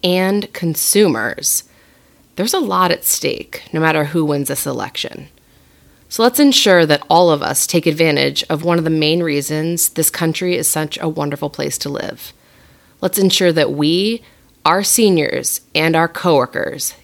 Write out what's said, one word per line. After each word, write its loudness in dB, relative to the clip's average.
and 0
consumers, 0
there's -2
a 0
lot 2
at -2
stake, -4
no -2
matter 2
who -2
wins -2
this -6
election. -8
So -2
let's 2
ensure 6
that 0
all 6
of 2
us -2
take 0
advantage 0
of -4
one 2
of -2
the -2
main 0
reasons -2
this -2
country -2
is -2
such -4
a -4
wonderful -4
place -6
to -8
live. -10
Let's -2
ensure 2
that 0
we, 0
our 2
seniors, 0
and 0
our 2
coworkers -2